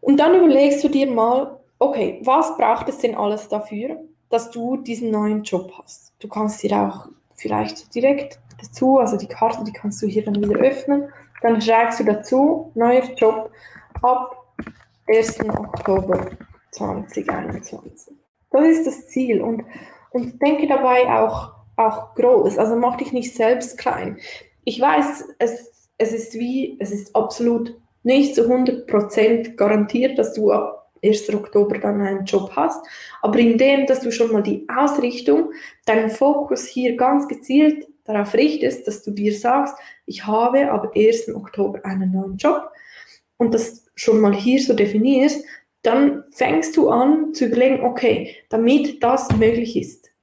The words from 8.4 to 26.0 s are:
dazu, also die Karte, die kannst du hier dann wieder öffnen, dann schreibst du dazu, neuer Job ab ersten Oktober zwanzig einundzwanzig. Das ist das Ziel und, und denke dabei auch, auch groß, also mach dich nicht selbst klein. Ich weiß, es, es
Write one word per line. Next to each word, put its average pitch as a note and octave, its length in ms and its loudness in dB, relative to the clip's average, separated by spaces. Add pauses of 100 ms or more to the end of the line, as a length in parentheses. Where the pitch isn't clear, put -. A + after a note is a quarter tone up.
dazu, C4+ 380 0
also A3+ 180 0
die G3 120 -8
Karte, - 360 -4
die G#3 80 -10
kannst - 300 -8
du A3 40 -2
hier G#3 180 -2
dann G#3 120 -4
wieder G3+ 220 0
öffnen, C#4 500 0 (320)
dann A3+ 220 2
schreibst A3+ 380 2
du - 40 -2
dazu, C4 720 0
neuer A#3+ 300 2 (120)
Job A3 340 0 (520)
ab B3+ 460 -2 (580)
ersten A3 440 0
Oktober F#3+ 800 -2 (420)
zwanzig - 580 -8
einundzwanzig. - 840 -12 (360)
Das D4 160 4
ist D#4+ 200 4
das - 220 -8
Ziel B3 320 0
und, A3+ 240 -6 (460)
und - 320 -6
denke D4 240 2
dabei B3+ 460 2
auch, - 400 0 (240)
auch - 380 -2
groß, A#3+ 440 2
also A3+ 180 2
mach A#3+ 200 0
dich - 160 -8
nicht B3 220 -6
selbst A#3+ 440 0
klein. - 400 -6 (460)
Ich A#3 160 -4
weiß, C#4+ 480 0 (100)
es, - 500 -6 (100)
es A3+ 140 0